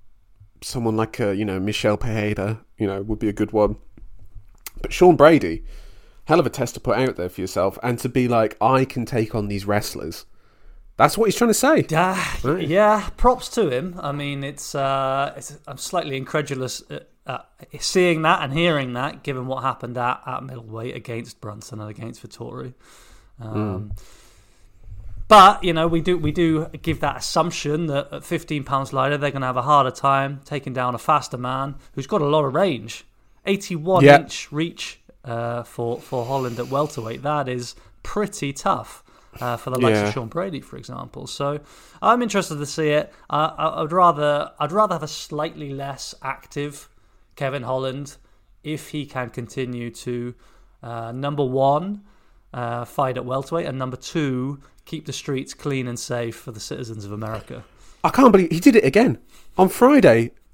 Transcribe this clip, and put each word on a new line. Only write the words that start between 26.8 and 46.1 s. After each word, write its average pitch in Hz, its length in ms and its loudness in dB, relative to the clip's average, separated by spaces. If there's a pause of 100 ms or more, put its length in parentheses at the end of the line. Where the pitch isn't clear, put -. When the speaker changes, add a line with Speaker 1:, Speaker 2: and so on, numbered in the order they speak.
Speaker 2:
give 160 180 -2
that 143 160 -2
assumption 160 720 -2
that 143 260 -4
at 143 100 -12
fifteen 151 420 -4
pounds 135 280 -2
lighter, 139 240 2
they're 143 140 -2
gonna 135 160 -4
have 127 100 -2
a 127 60 0
harder 139 280 6
time 139 540 0
taking 139 300 -8
down 123 200 -2
a 117 40 -8
faster 143 400 0
man 131 380 -6 (180)
who's 135 120 -8
got 202 140 0
a 147 60 2
lot 151 180 4
of 131 80 -2
range. 139 540 -2 (400)
Eighty-one 185 580 2
Speaker 1:
Yeah. 139 160 12
Speaker 2:
inch - 320 -10
reach, - 480 -8 (240)
uh, 117 380 -6
for, 117 400 -6
for 120 240 -4
Holland 127 320 -4
at 123 100 -6
welterweight. 131 540 -4
That 143 260 -2
is 123 260 -8 (280)
pretty 202 500 -4
tough, 147 500 -4 (380)
uh, 120 160 -4
for - 140 -10
the 127 100 -2
likes 110 200 4
Speaker 1:
Yeah. 104 80 0
Speaker 2:
of 107 40 -2
Sean 117 160 -6
Brady, 170 320 -6
for - 160 -18
example. - 500 -14
So 143 340 -6 (420)
I'm 233 180 4
interested 196 360 -2
to 143 100 -6
see 151 240 0
it. 151 200 0 (200)
Uh, 156 260 0
I, 160 260 -2
I'd 156 100 -4
rather, 147 680 2
I'd 147 120 -2
rather 202 240 2
have 151 60 -6
a 151 60 -8
slightly 151 640 -8
less 139 480 -10